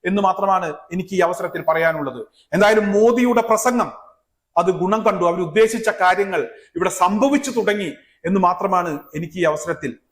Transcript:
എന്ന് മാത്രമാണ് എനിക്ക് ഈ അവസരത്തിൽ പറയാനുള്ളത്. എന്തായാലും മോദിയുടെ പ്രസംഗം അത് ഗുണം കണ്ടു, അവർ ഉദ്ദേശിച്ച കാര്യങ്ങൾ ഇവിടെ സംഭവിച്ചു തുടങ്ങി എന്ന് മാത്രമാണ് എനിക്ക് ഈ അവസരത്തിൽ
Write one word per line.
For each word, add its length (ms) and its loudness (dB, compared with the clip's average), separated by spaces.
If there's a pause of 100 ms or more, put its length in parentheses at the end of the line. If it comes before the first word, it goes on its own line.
എന്ന് 200 0
മാത്രമാണ് 420 0 (240)
എനിക്ക് 240 -6
ഈ 100 2
അവസരത്തിൽ 400 -6
പറയാനുള്ളത്. 540 0 (320)
എന്തായാലും 420 4
മോദിയുടെ 540 4
പ്രസംഗം 420 0 (680)
അത് 180 2
ഗുണം 280 0
കണ്ടു, 220 0
അവർ 180 -4
ഉദ്ദേശിച്ച 400 2 (140)
കാര്യങ്ങൾ 400 2 (360)
ഇവിടെ 240 -2
സംഭവിച്ചു 580 0
തുടങ്ങി 320 -2 (360)
എന്ന് 160 2
മാത്രമാണ് 460 0 (260)
എനിക്ക് 240 -10
ഈ 80 0
അവസരത്തിൽ 420 -4 (220)